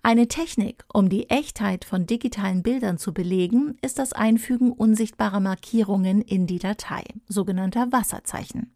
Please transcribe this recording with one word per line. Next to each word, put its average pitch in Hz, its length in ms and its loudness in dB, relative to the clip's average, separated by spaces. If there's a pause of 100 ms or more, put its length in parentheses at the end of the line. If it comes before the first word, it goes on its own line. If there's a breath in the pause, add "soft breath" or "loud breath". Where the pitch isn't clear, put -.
Eine 233 260 6
Technik, - 640 -4
um 196 160 4
die 196 220 -2
Echtheit 214 560 -2
von 180 180 -2
digitalen 196 580 -2
Bildern 226 360 -2
zu 170 160 -6
belegen, 185 680 0
ist - 180 -6
das 262 140 -4
Einfügen 233 580 2
unsichtbarer 214 720 2
Markierungen 196 800 2
in 190 260 0
die 175 120 -4
Datei, - 460 -6 (220)
sogenannter 190 640 -2
Wasserzeichen. - 840 -4